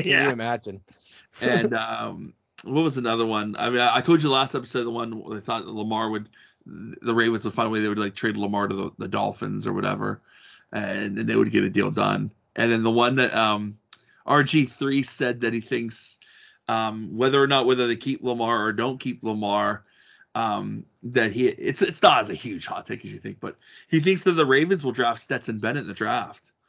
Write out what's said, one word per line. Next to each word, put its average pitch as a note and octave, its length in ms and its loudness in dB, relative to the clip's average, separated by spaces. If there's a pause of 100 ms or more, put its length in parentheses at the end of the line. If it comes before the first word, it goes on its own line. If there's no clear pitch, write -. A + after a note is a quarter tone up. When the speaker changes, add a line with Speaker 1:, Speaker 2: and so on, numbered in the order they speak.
Speaker 1:
Yeah. E3+ 220 2
Speaker 2:
you C#3+ 60 2
imagine? A2+ 500 -6 (580)
Speaker 1:
And, A#2+ 340 0
um, A2 600 -6 (300)
what C#3 180 0
was C#3+ 160 0
another A2+ 280 0
one? G#2+ 340 -2
I A#2+ 100 0
mean, B2 100 2
I, A#2+ 180 4
I B2+ 40 0
told E3 220 6
you D3 60 4
last C3+ 260 2
episode, B2+ 280 -4
the A#2 60 -4
one A2+ 340 -6
where G#2 160 -10
they G2 60 -16
thought A2+ 220 -4
Lamar A2 420 -2
would, G#2+ 200 -6 (360)
the A2+ 480 -6
Ravens A2+ 320 4
would G#2 80 -4
find A#2 140 0
a - 20 0
way A2 100 0
they G#2+ 80 2
would, G#2 120 0
like, G2+ 160 -2
trade A2 200 -2
Lamar G2+ 320 0
to G2 80 -2
the, F#2+ 220 -4
the G2 100 -8
Dolphins G#2 600 -4
or G#2 60 -2
whatever, G2+ 480 -4 (520)
and, G2+ 460 -6
and A2 100 -2
they A2 60 0
would A2 160 2
get G#2 120 4
a G2+ 60 0
deal G2+ 220 0
done. G2+ 400 -2 (240)
And A#2 160 2
then A2+ 120 2
the A2+ 80 4
one A#2+ 240 4
that, C3+ 200 2
um, G#2+ 420 0 (480)
R C#3+ 180 6
G C#3+ 220 4
three C#3 380 0
said B2 380 -4
that A#2 120 0
he A#2 80 -2
thinks, - 580 -8 (480)
um, A2 480 -4
whether C3+ 260 4
or C#3 60 6
not, C3+ 200 4
whether B2+ 200 4
they A#2 80 2
keep B2+ 280 -6
Lamar A#2 420 0
or A2 80 0
don't B2+ 260 -2
keep B2+ 240 -8
Lamar, G#2 640 -2 (480)
um, G#2+ 500 -4 (200)
that A#2 280 2
he, B2 180 2
it's, - 340 -4
it's - 180 0
not D3+ 200 6
as G2+ 80 -4
a G2 40 -8
huge G2+ 320 -10
hot - 220 -10
take A2+ 180 -10
as G#2 80 -14
you G2+ 60 -14
think, - 200 -12
but - 160 -10 (320)
he D#3+ 120 2
thinks F3+ 240 2
that F3+ 100 4
the D#3+ 120 4
Ravens D3+ 380 4
will C3 80 -2
draft A#2 300 0
Stetson A#2+ 380 -6
Bennett C3 240 -4
in E2 40 -12
the F#2+ 60 -10
draft A2 580 -4 (180)